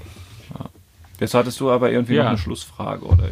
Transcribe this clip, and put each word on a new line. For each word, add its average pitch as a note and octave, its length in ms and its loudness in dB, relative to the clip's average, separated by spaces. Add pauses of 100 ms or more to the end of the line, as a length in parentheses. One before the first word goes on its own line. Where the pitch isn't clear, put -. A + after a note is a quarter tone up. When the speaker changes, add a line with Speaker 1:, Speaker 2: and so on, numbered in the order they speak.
(600)
Speaker 1:
Ja. - 60 -12 (540)
Jetzt - 140 -4
hattest B2 260 2
du C3+ 100 0
aber B2 220 4
irgendwie A#2+ 220 0
Speaker 2:
Ja. D3 100 4
Speaker 1:
noch A#2+ 60 2
eine G#2+ 80 0
Schlussfrage G#2 680 -8
oder F#2 260 4